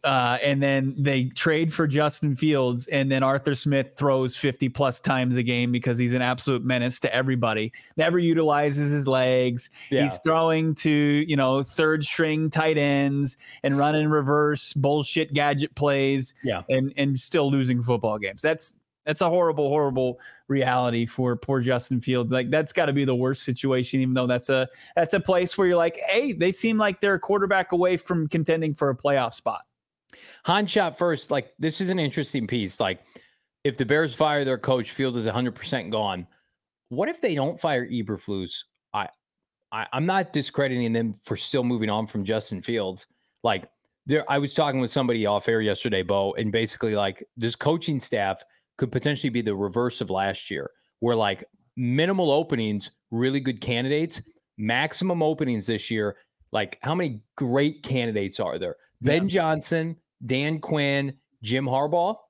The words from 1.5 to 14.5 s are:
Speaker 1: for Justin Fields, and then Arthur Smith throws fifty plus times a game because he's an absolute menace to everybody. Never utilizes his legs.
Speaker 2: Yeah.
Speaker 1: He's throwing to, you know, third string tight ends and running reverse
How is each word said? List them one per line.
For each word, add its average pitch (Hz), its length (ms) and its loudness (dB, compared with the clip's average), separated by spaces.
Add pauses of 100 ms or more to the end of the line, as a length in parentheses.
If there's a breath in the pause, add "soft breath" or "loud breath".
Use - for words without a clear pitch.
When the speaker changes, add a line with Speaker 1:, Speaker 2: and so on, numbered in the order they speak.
Speaker 1:
for 160 140 0
Justin 147 500 0
Fields, 131 520 2
and 135 220 0
then 135 120 2
Arthur 135 320 2
Smith 135 420 0
throws 131 400 2
fifty 135 320 0
plus 127 320 0
times 127 360 0
a 123 60 2
game 120 300 0
because 120 240 0
he's 123 160 2
an 127 80 0
absolute 127 420 0
menace 127 380 0
to - 140 -2
everybody. 117 580 0 (240 loud breath)
Never 175 220 2
utilizes 147 760 2
his 143 160 0
legs. 127 640 2 (200 loud breath)
Speaker 2:
Yeah. 135 120 4
Speaker 1:
He's 139 160 0
throwing 160 580 2
to, - 140 0
you 147 460 2
know, 135 260 4
third 156 420 0
string 156 460 0
tight 156 260 2
ends 143 640 0 (240 loud breath)
and 139 160 2
running 151 300 2
reverse 147 680 2